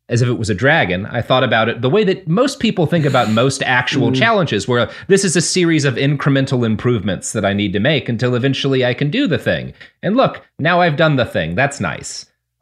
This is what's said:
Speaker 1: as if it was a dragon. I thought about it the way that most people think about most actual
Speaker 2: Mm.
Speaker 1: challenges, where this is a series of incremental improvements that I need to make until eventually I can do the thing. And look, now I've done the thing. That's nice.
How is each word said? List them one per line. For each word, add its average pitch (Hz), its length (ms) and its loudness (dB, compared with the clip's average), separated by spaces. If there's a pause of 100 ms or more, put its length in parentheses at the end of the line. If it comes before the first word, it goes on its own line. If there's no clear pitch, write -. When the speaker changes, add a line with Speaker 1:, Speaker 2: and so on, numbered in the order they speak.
Speaker 1:
as 117 140 0
if 123 60 2
it 113 100 -2
was 107 100 -4
a 107 60 0
dragon. 104 500 0
I 117 160 -6
thought 131 220 2
about 113 260 2
it 117 140 -6
the 127 60 0
way 208 160 2
that 185 220 -2
most 233 320 0
people 190 280 0
think 165 180 0
about 127 240 2
most 120 320 2
actual 127 480 0
Speaker 2:
Mm. 131 60 0
Speaker 1:
challenges, 180 520 0
where 120 220 0 (180)
this 190 160 4
is 185 120 -2
a 180 60 2
series 160 440 0
of 135 100 0
incremental 135 680 0
improvements 104 680 -2
that 104 120 -2
I 101 80 2
need 101 200 -2
to 101 60 -2
make 135 300 0
until 123 240 -2
eventually 135 520 0
I 123 100 0
can 147 160 -2
do 262 160 0
the 147 100 0
thing. 69 340 -4 (300)
And - 160 -2
look, - 260 0 (140)
now 170 240 2
I've 170 140 2
done 156 220 2
the 120 80 2
thing. 85 300 -4
That's 139 260 -2
nice. - 440 -8 (360)